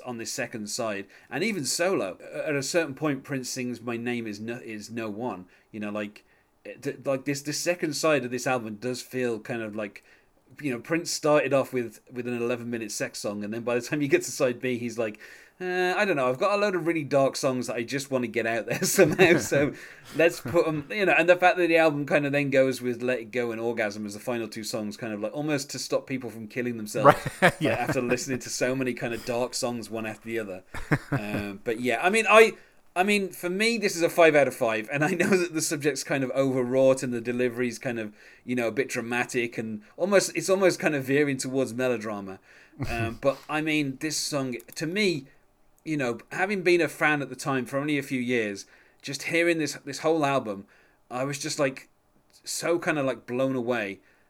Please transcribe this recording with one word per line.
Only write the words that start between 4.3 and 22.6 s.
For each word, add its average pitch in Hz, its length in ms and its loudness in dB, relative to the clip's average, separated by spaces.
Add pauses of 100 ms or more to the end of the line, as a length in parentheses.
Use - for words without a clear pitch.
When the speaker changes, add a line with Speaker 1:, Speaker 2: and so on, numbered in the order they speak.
Speaker 1:
no, 117 240 -6
is 107 260 -12
no 113 200 -6
one." 101 360 -6 (280)
You 110 80 -8
know, 107 80 -6
like, 104 340 -6 (400)
it, - 200 -14
th-, 135 200 -6
like, 135 220 -2
this, 143 160 -2
the 151 100 -6
second 170 420 -2
side 151 300 2
of 120 80 -6
this 123 160 -4
album 113 280 -2
does 123 260 -6
feel 123 380 -2
kind 120 220 -6
of 107 140 -8
like, 107 300 -10 (560)
you 147 100 -2
know, 123 80 -4
Prince 165 320 -4
started 147 420 2
off 135 200 2
with, 120 260 -4 (100)
with 123 200 -8
an 120 120 -2
eleven-minute 117 520 -4
sex - 260 -6
song, 104 240 -4
and 104 100 -6
then 117 100 -6
by 120 120 0
the 123 60 0
time 151 200 -2
you 143 60 0
get 127 160 4
to - 80 -8
side 123 300 0
B, 127 160 -2
he's 117 200 -6
like, 110 220 -4 (400)
"Uh, 180 380 0
I 208 80 2
don't 185 100 2
know, 127 140 2
I've 131 100 0
got 196 140 2
a 202 80 2
load 202 140 2
of 165 120 -2
really 165 160 0
dark 135 320 4
songs 127 320 0
that 117 80 -4
I 120 80 -2
just 131 260 -6
wanna 123 180 0
get 110 180 0
out 113 220 -2
there - 140 -4
<laughs> - 20 -2
somehow, 170 560 6
so 139 340 2 (200)
Speaker 2:
<laughs> - 220 -16
Speaker 1:
let's 165 240 4
put 151 280 2
'em," 151 220 -4
you 208 160 -2
know, 160 120 4
and 165 100 4
the 180 80 10
fact 175 220 6
that 175 100 4
the 165 100 6
album 147 280 4
kinda 147 240 2
then 143 220 0
goes 131 300 4